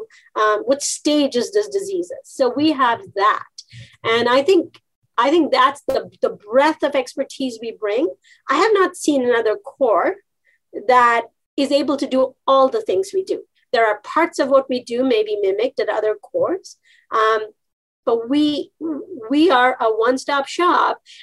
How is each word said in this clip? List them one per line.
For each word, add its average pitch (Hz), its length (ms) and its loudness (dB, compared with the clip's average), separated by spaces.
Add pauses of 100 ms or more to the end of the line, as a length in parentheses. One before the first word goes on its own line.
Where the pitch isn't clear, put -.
(360)
um, 214 300 2
what 277 180 0
stage 294 520 0
is 214 160 -2
this 208 180 0
disease 190 420 -6
in? - 140 -12
So 254 240 -2
we 302 240 0
have 247 280 0 (140)
that. - 320 0 (560)
And 233 240 0
I 262 160 4
think, - 380 0 (360)
I 254 120 2
think 311 220 2
that's 262 360 2
the, 220 240 -4 (100)
the 226 80 0
breadth 277 540 0
of 285 120 -2
expertise 262 640 -6
we 226 100 -10
bring. 214 420 -4 (360)
I 277 60 0
have 392 180 2
not 381 240 2
seen 277 260 0
another 226 320 0
core 233 600 0 (720)
that 240 400 4 (280)
is 269 160 0
able 285 260 0
to 277 100 -4
do 262 280 0 (100)
all 269 220 4
the 226 140 -4
things - 320 -2
we 381 100 -2
do. 381 200 -6 (280)
There 226 160 2
are 208 140 -2
parts - 380 -2
of 277 100 -2
what 269 200 4
we 247 140 -4
do 240 220 -4
may 220 180 2
be 208 180 -4
mimicked 202 380 -2
at 214 80 -2
other 214 280 -2
cores, 233 640 -6 (340)
um, 220 400 0 (540)
but 233 240 0
we, 294 420 0 (580)
we 302 220 4
are 254 280 2
a 226 100 2
one-stop 262 580 0
shop. 311 540 0 (220)